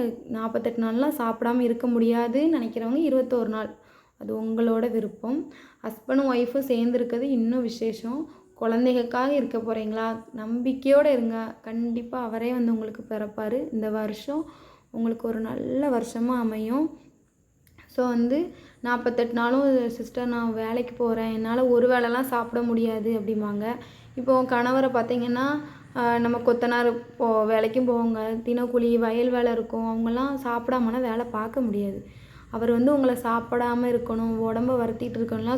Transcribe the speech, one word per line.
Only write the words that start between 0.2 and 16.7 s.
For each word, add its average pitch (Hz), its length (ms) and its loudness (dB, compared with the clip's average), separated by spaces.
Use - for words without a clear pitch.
நாற்பத்தெட்டு 226 540 -2
நாள்லாம் 233 360 2
சாப்பிடாம 233 420 0
இருக்க 240 280 2
முடியாதுன்னு 240 720 4
நினைக்கிறவங்க 240 540 0
இருபத்தோரு 247 360 2
நாள். 220 280 -4
அது 220 260 -6
உங்களோட 226 480 2
விருப்பம். 220 640 -4
ஹஸ்பண்டும் 262 520 0
ஒய்ஃபும் 247 340 0
சேர்ந்துருக்கிறது 240 540 0
இன்னும் 254 400 0
விசேஷம். 226 680 -6
குழந்தைகளுக்காக 247 800 2
இருக்க 247 240 0
போறீங்களா? 220 640 -4
நம்பிக்கையோட 262 680 2
இருங்க. 226 560 0
கண்டிப்பா 233 640 -6
அவரே 226 280 -4
வந்து 240 220 2
உங்களுக்கு 214 360 -6
பிறப்பாரு. 214 640 -4
இந்த 220 160 -2
வருஷம் 214 560 -4
உங்களுக்கு 226 360 -2
ஒரு 226 120 -4
நல்ல 254 500 -2
வருஷமா 233 480 0
அமையும். 226 680 -2